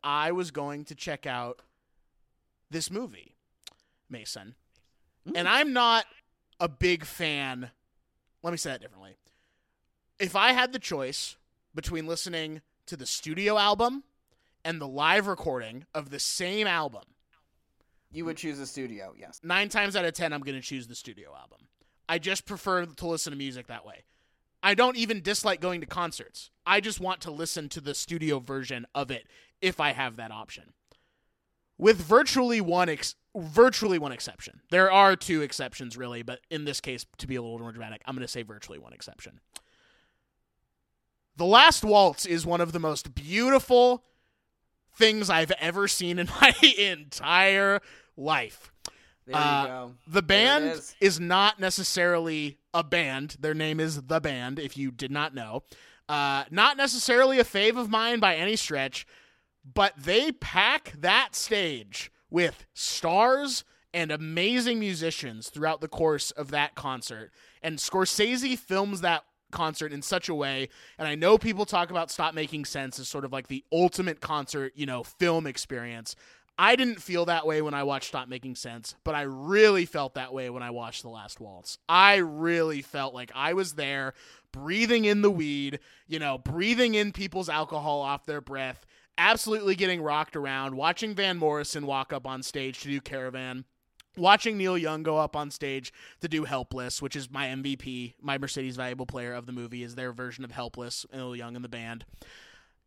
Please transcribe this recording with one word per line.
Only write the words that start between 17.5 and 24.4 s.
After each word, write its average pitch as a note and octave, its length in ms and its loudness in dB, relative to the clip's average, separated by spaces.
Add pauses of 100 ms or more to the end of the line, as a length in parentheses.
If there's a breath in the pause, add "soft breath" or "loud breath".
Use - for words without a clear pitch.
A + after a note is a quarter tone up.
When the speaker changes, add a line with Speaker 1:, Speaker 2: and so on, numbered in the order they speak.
Speaker 2:
You D#3+ 140 -10
would D#3+ 140 -6
choose D3+ 200 -8
the C#3 80 -10
studio, G#2+ 540 -10
yes. - 240 -20
Speaker 1:
nine F#3 240 0
times G3+ 300 -2
out F3 80 0
of D#3+ 80 -2
ten, E3 180 -4
I'm D3 80 -6
gonna C3+ 220 -10
choose B2+ 260 -10
the A#2+ 80 -18
studio E2+ 400 -18
album. - 320 -20 (400)
I E3 120 -2
just F#3+ 260 -4
prefer F#3 400 -2
to E3+ 220 -10
listen D#3+ 240 -4
to C#3 60 -10
music C3 300 -10
that A2 180 -16
way. - 200 -20 (580)